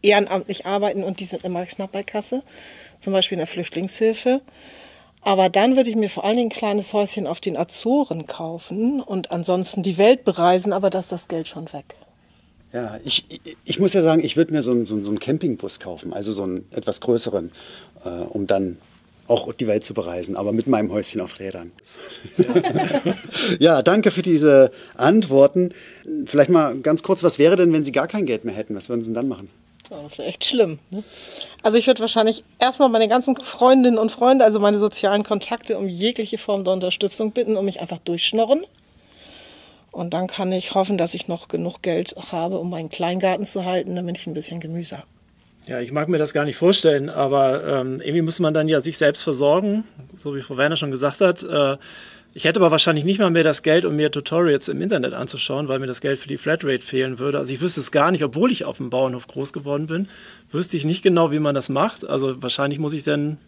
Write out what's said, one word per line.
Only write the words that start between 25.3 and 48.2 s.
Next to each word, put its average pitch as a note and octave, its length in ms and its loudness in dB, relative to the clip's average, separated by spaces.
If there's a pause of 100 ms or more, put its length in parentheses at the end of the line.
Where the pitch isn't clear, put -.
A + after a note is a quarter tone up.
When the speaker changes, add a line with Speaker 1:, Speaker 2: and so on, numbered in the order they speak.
Speaker 2:
Vielleicht D3 240 4
mal D3+ 280 4
ganz D3+ 260 0
kurz, F#3 200 0
was D3+ 160 2
wäre E3+ 160 8
denn, F3 160 4
wenn D#3 140 2
Sie C3+ 80 -6
gar C#3 140 0
kein G#3 180 -2
Geld A2+ 180 -2
mehr G#2 120 -6
hätten? G#2+ 200 -8
Was - 140 -12
würden A#2+ 120 -4
Sie A2+ 80 -8
denn A2 60 -4
dann A#2+ 140 -2
machen? G2 200 -10 (400)
Speaker 1:
Ja, - 140 -16
das - 140 -18
wäre - 100 -8
echt - 160 -8
schlimm, F3+ 360 0 (120)
ne? G3+ 120 -8 (600)
Also A3 140 4
ich A#3 100 2
würd B3+ 140 4
wahrscheinlich A3+ 420 0 (160)
erstmal C4 300 4
meine A3+ 180 4
ganzen B3 300 2
Freundinnen B3 600 4
und A3 140 0
Freunde, B3+ 320 4
also G#3+ 160 6
meine G#3 180 4
sozialen G#3 460 2
Kontakte G#3+ 540 -4
um G3 100 -4
jegliche G#3 500 -2
Form G3 280 -4
der F#3 80 2
Unterstützung F#3+ 580 -2
bitten A3 240 0
und F#3+ 80 -2
mich G3 160 -4
einfach E3+ 200 -8
durchschnorren. A3+ 640 0 (1300)
Und F3 220 -6
dann F3+ 140 -2
kann F#3 240 -4
ich F#3 240 -4
hoffen, F#3+ 220 2
dass F3 180 -2
ich - 120 -10
noch E3+ 200 -6
genug E3+ 340 -6
Geld F3 340 -4 (160)
habe, F3 280 -4
um E3+ 100 -6
meinen E3 200 -8
Kleingarten F#3 560 -2
zu F#3 200 -6
halten, F#3 300 -2
damit F3 220 -6
ich - 100 -12
ein D#3 80 -8
bisschen D#3+ 240 -8
Gemüse E3 380 -10
habe. C#3+ 100 -18 (580)
Speaker 3:
Ja, A#2+ 160 -8
ich B2 100 -8
mag D3+ 160 -2
mir E3+ 120 0
das D3+ 140 0
gar D3+ 120 0
nicht C#3+ 120 -6
vorstellen, D3+ 520 4
aber, C#3 560 2
ähm, C3 360 -2
irgendwie D#3+ 200 0